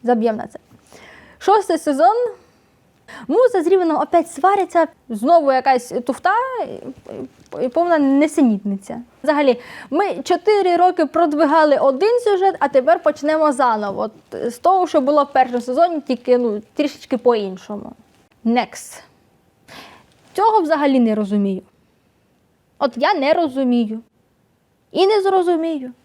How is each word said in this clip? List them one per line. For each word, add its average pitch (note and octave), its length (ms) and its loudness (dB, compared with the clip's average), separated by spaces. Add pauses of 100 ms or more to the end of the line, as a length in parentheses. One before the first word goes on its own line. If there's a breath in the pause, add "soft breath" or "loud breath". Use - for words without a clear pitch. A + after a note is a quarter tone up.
Заб'єм A3+ 320 0
на - 120 -12
це. - 120 -20 (760 loud breath)
Шостий G4 400 0
сезон. D#4 380 2 (1120 loud breath)
Муза F#4+ 360 2
з D#4 40 0
Рівеном F4 300 2
опять D#4+ 340 0
сваряться. F4+ 560 0 (220)
Знову C#4 420 2
якась C4 420 0 (120)
туфта F4 280 -2 (280)
і, D4 100 -8 (920)
і, B3 40 -2
і B3+ 40 -2
повна E4+ 280 0
несенітниця. C4+ 1040 0 (220)
Взагалі, C#4 360 0 (300 loud breath)
ми F4 340 -2
чотири F4+ 520 0
роки F4+ 300 2
продвигали D4+ 720 2
один F4+ 420 2
сюжет, G4 400 0
а - 80 0
тепер D4 360 2
почнемо D4+ 480 0
заново. A3+ 500 -2
От, - 520 -8
з - 40 -20
того, F4+ 300 2
що D4+ 140 0
було C#4+ 220 2
в C#4+ 100 -6
першому B3 280 0
сезоні, D4+ 400 -2
тільки, B3 360 0
ну, A3 240 -2 (120)
трішечки - 440 -4
по-іншому. G#3 760 -4 (540)
Next. - 560 -4 (1300 loud breath)
Цього G#4+ 280 2
взагалі D4 380 2
не A3+ 160 2
розумію. G3+ 460 -2 (1160)
От C#4+ 160 0
я D4+ 180 0
не D4 200 0
розумію. B3 680 0 (920)
І F#4 160 2
не G#4 140 2
зрозумію. E4 720 -2 (140)